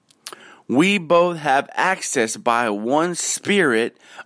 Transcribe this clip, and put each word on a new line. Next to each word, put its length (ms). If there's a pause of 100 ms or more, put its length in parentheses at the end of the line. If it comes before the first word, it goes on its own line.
(680)
we 300
both 400
have 360
access 640
by 320
one 460
Spirit 840 (280)